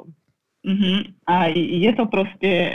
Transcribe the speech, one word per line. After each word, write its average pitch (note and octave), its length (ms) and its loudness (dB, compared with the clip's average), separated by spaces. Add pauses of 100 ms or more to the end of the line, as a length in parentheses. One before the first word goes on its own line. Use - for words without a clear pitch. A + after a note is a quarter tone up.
(640)
mhm, F#3+ 320 2 (280)
a E3+ 120 0 (180)
je F3 400 2
to A#3+ 120 0
proste G3 460 -2 (240)